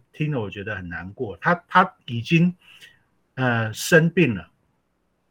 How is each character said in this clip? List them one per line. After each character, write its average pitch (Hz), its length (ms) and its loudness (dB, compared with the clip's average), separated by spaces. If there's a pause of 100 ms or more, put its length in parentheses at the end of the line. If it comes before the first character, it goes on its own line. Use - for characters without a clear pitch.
(120)
听 151 180 -4
了 135 100 -4
我 104 80 -6
觉 98 140 -12
得 104 140 -10
很 90 120 -12
难 85 260 -12
过。 98 240 -10
他， 170 160 0 (120)
他 180 280 2 (120)
已 117 160 -6
经， 170 320 4 (800)
呃， 117 380 0
生 165 360 4
病 147 280 2
了， 82 120 -12 (840)